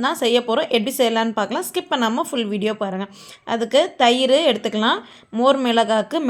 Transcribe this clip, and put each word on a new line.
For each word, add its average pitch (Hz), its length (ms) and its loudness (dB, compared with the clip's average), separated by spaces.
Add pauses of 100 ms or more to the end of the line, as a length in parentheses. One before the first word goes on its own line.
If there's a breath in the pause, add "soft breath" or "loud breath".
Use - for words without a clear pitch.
தான் 320 160 -2
செய்ய 240 200 2
போறோம். 240 340 -2
எப்படி 220 240 0
செய்யலாம்னு 226 400 0
பார்க்கலாம். 226 300 -2
ஸ்கிப் 359 240 -6
பண்ணாம 254 360 0
ஃபுல் 233 240 -4
வீடியோ 214 300 -2
பாருங்க. 196 240 -6 (480 loud breath)
அதுக்கு 233 260 2 (220)
தயிர் 254 340 4 (140)
எடுத்துக்கலாம், 220 500 0 (380 loud breath)
மோர் 269 260 4
மிளகாக்கு 226 640 0